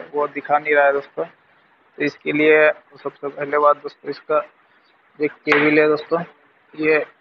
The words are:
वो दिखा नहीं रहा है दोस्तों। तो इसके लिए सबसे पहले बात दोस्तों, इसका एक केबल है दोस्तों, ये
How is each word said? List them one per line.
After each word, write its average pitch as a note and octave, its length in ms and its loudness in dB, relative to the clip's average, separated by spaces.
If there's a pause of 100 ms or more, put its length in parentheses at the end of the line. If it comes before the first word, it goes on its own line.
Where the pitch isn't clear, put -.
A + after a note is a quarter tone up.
(140)
वो D3 160 -2
दिखा D3 280 -2
नहीं D3+ 180 -2
रहा C#3+ 100 4
है C#3 80 4
दोस्तों। C#3+ 320 -6
तो - 800 -16
इसके D3 300 -6
लिए D3+ 360 4 (280)
सबसे C#3+ 300 -12
पहले C#3+ 320 -6
बात D3 180 4
दोस्तों, C#3+ 320 -14
इसका D3+ 320 -4 (800)
एक D3 120 -2
केबल D3+ 480 0
है D3+ 80 4
दोस्तों, D3+ 340 -2 (520)
ये D#3 260 -2 (220)